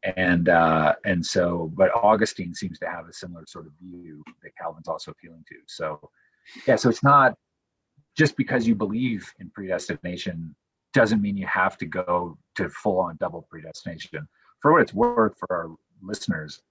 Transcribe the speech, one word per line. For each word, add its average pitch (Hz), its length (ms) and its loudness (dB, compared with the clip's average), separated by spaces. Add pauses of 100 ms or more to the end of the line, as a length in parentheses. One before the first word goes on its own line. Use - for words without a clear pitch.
And, 90 460 0
uh, 80 440 4 (120)
and 90 200 0
so, 87 480 0
but 92 220 4
Augustine 104 580 2
seems 85 240 -10
to 85 100 -8
have 82 200 -10
a 82 60 -20
similar 85 340 -16
sort 80 180 -18
of 76 160 -20
view 87 420 -18 (200)
that - 120 -20
Calvin's 80 320 -12
also 80 220 -8
appealing 82 400 -20
to. - 60 -20 (100)
So, - 460 -10 (560)
yeah, 127 80 6
so 123 140 2
it's 117 120 0
not 139 340 6 (800)
just 151 220 4
because 120 300 0
you 113 80 4
believe 107 640 -4
in 92 100 -16
predestination 87 1040 -8 (400)
doesn't 110 300 4
mean 101 140 -2
you 92 100 -6
have 95 320 0
to 90 80 -6
go 87 500 -4 (160)
to 87 160 -4
full 92 300 -2
on 85 180 -2
double 85 320 -6
predestination. 78 800 -14 (320)
For 147 140 4
what 127 100 6
it's - 100 -2
worth 113 460 2
for 90 100 -10
our 82 260 -6 (280)
listeners - 680 -8